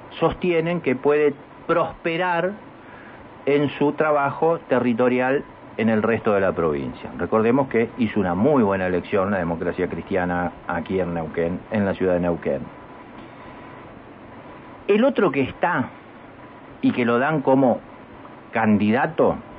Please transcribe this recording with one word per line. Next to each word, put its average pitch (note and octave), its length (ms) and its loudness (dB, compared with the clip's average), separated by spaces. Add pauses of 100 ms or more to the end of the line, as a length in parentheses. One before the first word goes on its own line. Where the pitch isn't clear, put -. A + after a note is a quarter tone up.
(180)
sostienen E3+ 600 0
que B2+ 160 0
puede D3 360 4 (340)
prosperar E3+ 840 0 (960)
en C#3+ 320 4
su D3 140 4
trabajo D3+ 640 2 (100)
territorial B2+ 760 2 (340)
en A2+ 100 2
el A2 140 2
resto A2 320 2
de G2 60 4
la F#2+ 120 2
provincia. D2 640 -2
Recordemos A2+ 520 2
que A2+ 200 0 (100)
hizo A2 200 0
una F#2 160 0
muy B2 300 4
buena F#2+ 220 2
elección F#2 440 0
la G2+ 80 0
democracia E2+ 500 -2
cristiana F2 640 -2 (140)
aquí F2 340 -4
en F2 140 -4
Neuquén, E2 460 -4 (100)
en G#2 160 0
la F#2 80 0
ciudad F#2 200 2
de F2 60 2
Neuquén. E2 400 -2 (2250)
El G#3 160 6
otro A#3+ 260 4
que C3+ 120 0
está D3 480 0 (880)
y C3 120 4
que B2 120 0
lo A#2 140 4
dan C#3+ 240 0
como C3+ 360 6 (720)
candidato A2 840 2 (220)